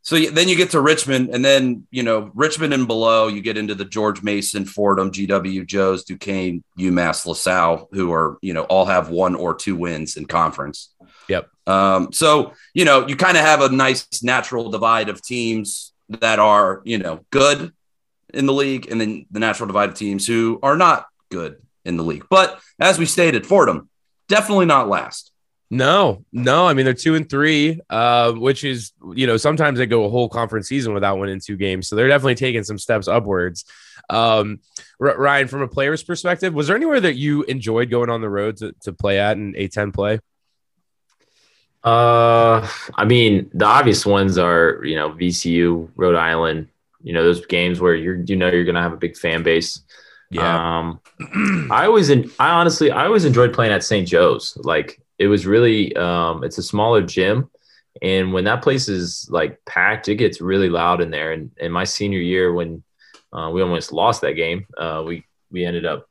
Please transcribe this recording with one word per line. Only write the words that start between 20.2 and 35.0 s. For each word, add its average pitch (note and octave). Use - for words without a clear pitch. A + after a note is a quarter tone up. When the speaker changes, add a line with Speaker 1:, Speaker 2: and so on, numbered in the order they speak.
Speaker 1:
who A2+
are C#3
not E3+
good E2
in F2
the E2
league. D#2
But F#3
as E3+
we E3+
stated, D#3+
Fordham, A2
definitely G3+
not C3+
last. D2
Speaker 2:
No, C3
no. C3
I D#3+
mean, C3
they're C3
two D#3+
and D#3+
three, D#3
uh, A#2+
which B2
is, B2
you B2+
know, A2+
sometimes D3
they B2
go A2+
a G#2
whole A#2+
conference A2
season B2
without G2
winning F#2+
two G#2
games. F#2
So G#2
they're B2
definitely C3+
taking A#2
some G#2
steps G#2
upwards. F#2
Um, G#2+